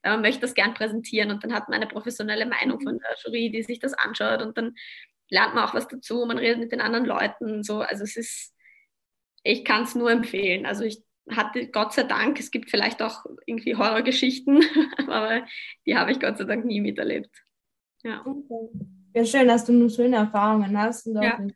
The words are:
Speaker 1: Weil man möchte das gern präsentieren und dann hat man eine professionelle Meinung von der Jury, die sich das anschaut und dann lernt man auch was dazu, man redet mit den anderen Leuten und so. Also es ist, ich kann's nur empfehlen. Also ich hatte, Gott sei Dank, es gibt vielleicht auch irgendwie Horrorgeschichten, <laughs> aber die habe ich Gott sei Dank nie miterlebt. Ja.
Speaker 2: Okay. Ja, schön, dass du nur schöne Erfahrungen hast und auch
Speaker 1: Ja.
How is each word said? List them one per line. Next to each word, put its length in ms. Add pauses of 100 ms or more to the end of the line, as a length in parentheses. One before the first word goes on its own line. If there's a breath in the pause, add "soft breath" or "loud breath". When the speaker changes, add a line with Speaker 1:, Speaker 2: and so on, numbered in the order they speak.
Speaker 1:
Weil 120
man 80
möchte 200
das 120
gern 200
präsentieren 580
und 120
dann 100
hat 140
man 140
eine 60
professionelle 580
Meinung 340
von 180
der 260
Jury, 280
die 120
sich 160
das 140
anschaut 480
und 160
dann 180 (540 loud breath)
lernt 240
man 140
auch 60
was 140
dazu, 380
man 120
redet 220
mit 120
den 100
anderen 240
Leuten 500
und 100
so. 160
Also 220
es 120
ist, 400 (880 soft breath)
ich 220
kann's 300
nur 160
empfehlen. 540
Also 180
ich 200 (260)
hatte, 380
Gott 260
sei 100
Dank, 360
es 120
gibt 180
vielleicht 320
auch 240 (200)
irgendwie 300
Horrorgeschichten, 880
<laughs> 440
aber 380 (400 loud breath)
die 120
habe 140
ich 80
Gott 180
sei 60
Dank 220
nie 160
miterlebt. 640 (600)
Ja. 220
Speaker 2:
Okay. 440 (460)
Ja, 100
schön, 220
dass 180
du 80
nur 160
schöne 280
Erfahrungen 600
hast 300
und 100
auch 60
Speaker 1:
Ja. 160 (160)